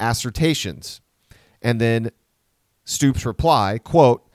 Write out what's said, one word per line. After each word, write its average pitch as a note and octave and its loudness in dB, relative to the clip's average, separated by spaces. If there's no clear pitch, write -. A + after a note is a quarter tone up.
assertions." A#2 -4
And A#2 -2
then A2+ -2
Stoops' - -2
reply, A#2 0
quote, C#3 4